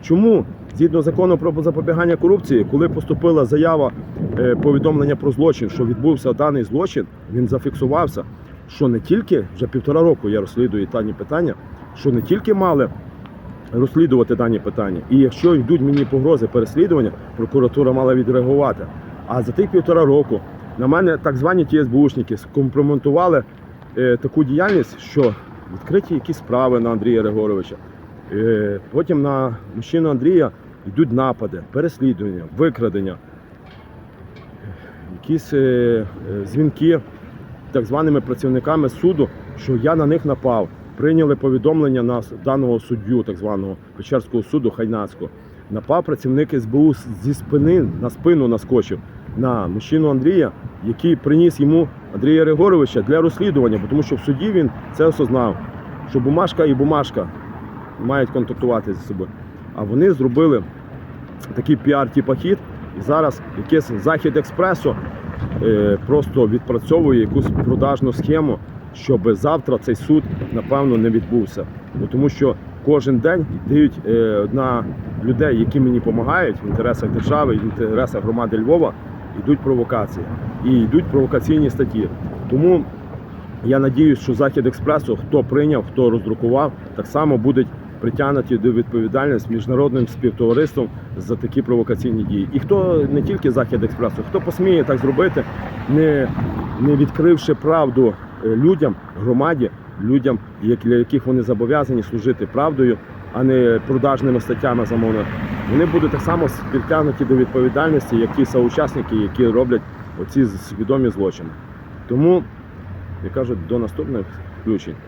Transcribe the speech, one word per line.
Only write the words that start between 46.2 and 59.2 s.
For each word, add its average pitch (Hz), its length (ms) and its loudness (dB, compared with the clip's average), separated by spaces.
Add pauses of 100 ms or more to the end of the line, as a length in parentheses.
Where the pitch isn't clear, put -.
С 117 120 -2
Б 113 80 -6
У 147 200 4
з-, - 120 -10 (160)
зі 139 120 -2
спини, 147 520 2 (140)
на 120 100 -4
спину 156 380 2
наскочив 107 500 0 (380)
на 117 300 -2
мужчину 147 440 0
Андрія, 139 400 2 (340)
який 117 320 2
приніс 160 440 4
йому, 151 280 4 (260)
Андрія 151 280 4
Григоровича, 156 600 4
для 147 180 2
розслідування, 143 640 2
бо 101 60 -8
тому 143 140 2
що - 140 -2
в - 40 -6
суді 147 320 -2
він 160 180 2 (220)
це 151 120 0
осознав, 127 520 2 (540)
що 135 100 0
бумажка 160 440 0
і 143 100 2
бумажка 139 540 0 (720)
мають 131 300 0
контактувати 110 640 -2
зі 90 60 -10
собою. 92 300 -8 (440)